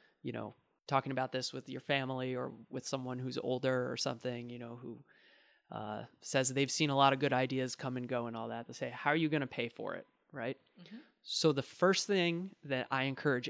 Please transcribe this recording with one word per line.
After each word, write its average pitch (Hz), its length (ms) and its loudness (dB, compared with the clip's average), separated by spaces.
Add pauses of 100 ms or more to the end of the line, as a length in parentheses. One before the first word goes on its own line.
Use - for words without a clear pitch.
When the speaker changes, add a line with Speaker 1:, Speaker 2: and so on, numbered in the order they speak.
(220)
Speaker 1:
you 127 100 -6
know, 113 220 -8 (340)
talking 135 240 0
about 131 200 -2
this 127 200 -4
with 131 160 -10
your 131 120 -8
family 131 540 -2
or 131 180 -4 (180)
with 131 160 -6
someone 127 320 -4
who's 127 200 -4
older 127 520 0
or 127 60 -4
something, 120 540 -4
you 120 80 -10
know, 120 240 -10
who, 117 160 -10 (760)
uh, 107 320 -6 (160)
says 131 320 2
they've 135 180 4
seen 151 200 2
a 139 60 4
lot 139 180 10
of 135 40 0
good 139 140 2
ideas 127 420 2
come 127 220 -4
and 123 100 -4
go 120 200 -2
and 117 100 -6
all 113 120 -6
that, 117 180 -8
they - 80 -12
say, 127 160 -4
"How 120 200 0
are 151 60 6
you 160 140 4
gonna 143 160 0
pay 120 240 -4
for 98 240 -6
it?" - 120 -10 (240)
Right? 135 280 -6 (200)
Speaker 2:
Mm-hmm. 185 180 -18 (260)
Speaker 1:
So - 300 2
the 135 100 0
first - 440 2
thing 180 440 2 (140)
that 131 260 -2
I 131 140 2
encourage 135 440 2